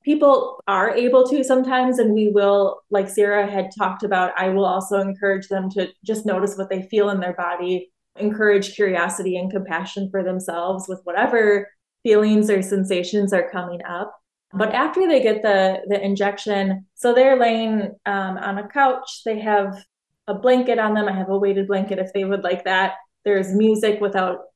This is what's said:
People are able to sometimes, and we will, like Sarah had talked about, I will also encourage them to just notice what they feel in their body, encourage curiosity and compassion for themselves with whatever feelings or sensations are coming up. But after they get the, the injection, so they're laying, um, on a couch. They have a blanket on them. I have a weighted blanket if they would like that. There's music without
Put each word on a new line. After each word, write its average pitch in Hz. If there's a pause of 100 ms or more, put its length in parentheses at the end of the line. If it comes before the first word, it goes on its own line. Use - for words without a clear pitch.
People 294
are 196
able 247
to 277
sometimes, 254
and 214
we 214
will, 202 (100)
like 196
Sarah 202
had 190
talked 196
about, 185
I 190
will 190
also 190
encourage 196
them 190
to 190 (160)
just 214
notice 190
what 190
they 190
feel 208
in 196
their 180
body, 180 (260)
encourage 208
curiosity 185
and 185
compassion 190
for 190
themselves 185
with 185
whatever 208 (320)
feelings 214
or 196
sensations 190
are 175
coming 175
up. 175 (380)
But 196
after 320
they 302
get 214
the, 190
the 196
injection, 196 (100)
so 240
they're 254
laying, 226 (120)
um, 190
on 196
a 208
couch. 262
They 220
have 202 (460)
a 208
blanket 247
on 214
them. 208
I 190
have 190
a 196
weighted 196
blanket 190
if 185
they 196
would 196
like 180
that. 190 (300)
There's 190
music 214
without 190 (160)